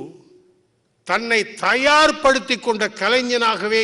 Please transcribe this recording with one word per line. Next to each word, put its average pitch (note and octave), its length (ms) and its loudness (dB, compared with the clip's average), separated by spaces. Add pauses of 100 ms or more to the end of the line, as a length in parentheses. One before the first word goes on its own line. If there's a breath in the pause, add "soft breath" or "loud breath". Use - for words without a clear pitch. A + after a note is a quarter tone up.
(1040)
தன்னை A3 400 0
தயார்படுத்தி C4+ 1160 2
கொண்ட G#3+ 280 -2
கலைஞனாகவே A3 960 0